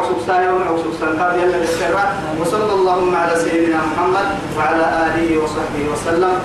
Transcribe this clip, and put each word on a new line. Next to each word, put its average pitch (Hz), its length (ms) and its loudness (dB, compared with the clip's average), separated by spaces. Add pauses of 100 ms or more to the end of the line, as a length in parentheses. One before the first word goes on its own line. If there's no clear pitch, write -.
سبسان 180 360 0
يوم 175 400 0
سبسان 160 360 -4
هذا 180 220 0
يلا 180 140 2
السر. 170 420 0 (420)
وصلى 214 320 0
اللهم 185 440 2
على 170 200 2
سيدنا 165 400 2
محمد 180 520 0 (300)
وعلى 160 260 2 (220)
آله 165 320 0
وصحبه 151 440 -2 (100)
وسلم. 170 400 0 (120)